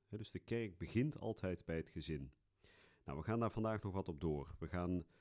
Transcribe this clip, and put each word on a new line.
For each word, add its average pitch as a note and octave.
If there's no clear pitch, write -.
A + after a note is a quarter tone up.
Hè, -
dus -
de -
kerk A2
begint A2+
altijd F#2+
bij E2
het D#2+
gezin. C#2+
Nou, C#2+
we D#2+
gaan A#2
daar A2+
vandaag A2
nog F#2+
wat F#2+
op D2+
door. D2
We D#2+
gaan F2+